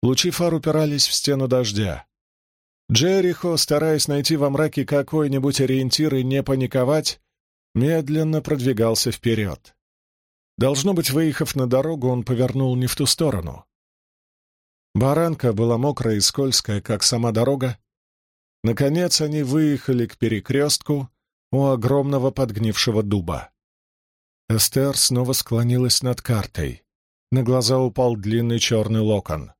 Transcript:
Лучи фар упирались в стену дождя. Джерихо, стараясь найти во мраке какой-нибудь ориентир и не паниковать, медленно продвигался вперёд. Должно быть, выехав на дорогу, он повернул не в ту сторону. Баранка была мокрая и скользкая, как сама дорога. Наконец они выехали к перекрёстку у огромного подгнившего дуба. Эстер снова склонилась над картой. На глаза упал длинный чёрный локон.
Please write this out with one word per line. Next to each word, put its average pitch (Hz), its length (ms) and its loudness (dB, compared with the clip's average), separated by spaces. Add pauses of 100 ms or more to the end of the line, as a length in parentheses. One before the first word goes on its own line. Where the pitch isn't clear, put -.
Лучи 131 280 0
фар 170 240 0
упирались 151 540 0
в - 60 -4
стену 135 340 0
дождя. 107 580 -2 (840)
Джерихо, 180 640 0
стараясь 151 520 0
найти 143 280 -2
во 143 140 0
мраке 147 340 -2
какой-нибудь 143 760 0
ориентир 131 560 0
и 127 80 0
не 135 180 0
паниковать, 135 800 0 (540)
медленно 156 680 0
продвигался 120 680 0
вперёд. 107 640 -4 (840)
Должно 139 360 2
быть, 170 180 0
выехав 151 460 0
на 131 100 0
дорогу, 131 420 0
он 123 140 0
повернул 127 540 0
не 123 100 0
в 120 80 -2
ту 143 120 -2
сторону. 98 580 -2 (1300)
Баранка 139 580 2
была 117 260 0
мокрая 123 380 0
и 101 40 0
скользкая, 117 600 0
как 104 220 -4
сама 120 300 0
дорога. 123 460 0 (840)
Наконец 147 580 0
они 151 220 -2
выехали 135 640 0
к - 120 -14
перекрёстку 135 880 0 (440)
у 139 140 2
огромного 135 640 2
подгнившего 110 720 0
дуба. 92 480 -2 (1000)
Эстер 135 460 0
снова 127 360 0
склонилась 120 720 0
над 127 180 -2
картой. 87 600 -4 (480)
На 127 140 2
глаза 127 340 2
упал 123 380 2
длинный 117 420 0
чёрный 110 420 0
локон. 98 600 -2